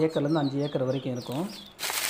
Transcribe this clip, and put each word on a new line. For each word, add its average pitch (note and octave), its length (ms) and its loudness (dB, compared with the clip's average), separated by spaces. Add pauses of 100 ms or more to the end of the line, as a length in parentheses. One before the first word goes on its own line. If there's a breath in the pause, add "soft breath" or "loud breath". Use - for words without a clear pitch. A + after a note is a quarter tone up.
ஏக்கர்லேருந்து D#3 320 2
அஞ்சு C#3 220 2
ஏக்கர் C#3+ 240 0
வரைக்கும் C3 300 0
இருக்கும். B2 320 -4 (640)